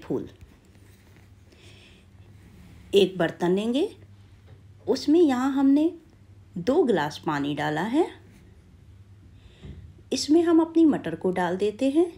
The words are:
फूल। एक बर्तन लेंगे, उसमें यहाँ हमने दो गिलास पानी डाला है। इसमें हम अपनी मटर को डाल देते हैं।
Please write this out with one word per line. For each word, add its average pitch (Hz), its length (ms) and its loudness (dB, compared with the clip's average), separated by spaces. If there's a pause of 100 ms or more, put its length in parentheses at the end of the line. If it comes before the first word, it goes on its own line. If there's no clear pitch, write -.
फूल। - 260 -8 (2750)
एक 185 220 4
बर्तन 175 380 0
लेंगे, 240 320 -2 (1000)
उसमें 285 320 2
यहाँ 269 340 2
हमने 277 380 4 (680)
दो 254 260 0
गिलास 160 420 -2
पानी 143 300 -4
डाला 151 280 -4
है। 269 220 0 (2000)
इसमें 294 280 2
हम 330 200 4
अपनी 330 240 2
मटर 165 300 0
को 185 160 -4
डाल 180 260 -2
देते 214 320 -2
हैं। 320 160 2 (120)